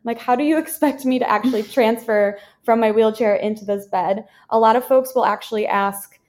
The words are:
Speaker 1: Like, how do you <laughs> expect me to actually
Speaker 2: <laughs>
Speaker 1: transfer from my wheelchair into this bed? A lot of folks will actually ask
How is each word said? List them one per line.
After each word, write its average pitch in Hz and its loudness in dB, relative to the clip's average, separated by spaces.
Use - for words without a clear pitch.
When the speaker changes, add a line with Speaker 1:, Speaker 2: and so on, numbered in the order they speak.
Speaker 1:
Like, 233 -6
how 247 0
do 262 -2
you 302 2
<laughs> 311 -2
expect 277 -2
me 254 0
to 247 -2
actually 220 0
Speaker 2:
<laughs> - -12
Speaker 1:
transfer 220 2
from 226 2
my 220 2
wheelchair 220 2
into 214 -4
this 202 -4
bed? 190 -2
A 226 2
lot 220 6
of 247 0
folks 262 2
will 247 2
actually 214 -4
ask 202 -4